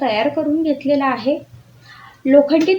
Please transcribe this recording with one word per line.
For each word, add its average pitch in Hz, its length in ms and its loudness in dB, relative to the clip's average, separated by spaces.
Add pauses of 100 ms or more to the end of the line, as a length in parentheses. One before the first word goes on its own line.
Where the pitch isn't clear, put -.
तयार 233 260 -2
करून 302 360 -2
घेतलेलं 277 420 -2
आहे. 254 340 -2 (840)
लोखंडी 294 540 4